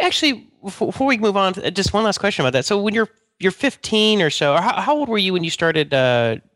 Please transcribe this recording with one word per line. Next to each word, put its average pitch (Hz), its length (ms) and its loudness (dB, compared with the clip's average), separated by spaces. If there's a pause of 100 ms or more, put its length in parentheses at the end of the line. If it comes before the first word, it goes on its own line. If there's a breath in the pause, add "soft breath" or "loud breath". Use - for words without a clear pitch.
actually, - 480 -2 (140)
befo-, 202 240 -4
before 269 200 -2
we 262 100 2
move 208 200 0
on, 190 160 2 (100)
uh, - 60 -4
just 185 240 -2
one 208 100 2
last 208 140 0
question 196 260 -2
about 127 100 2
that. - 120 0
So 202 160 0
when 208 120 -2
you're, 220 140 0 (320)
you're 180 140 0
fifteen 214 680 0
or 156 80 2
so, 143 260 0
or 170 60 4
how, 202 200 -2
how 285 160 0
old 294 100 -2
were 220 100 -2
you 190 140 0
when 180 140 -2
you 165 40 -6
started, 156 440 0
uh, 120 440 2 (180)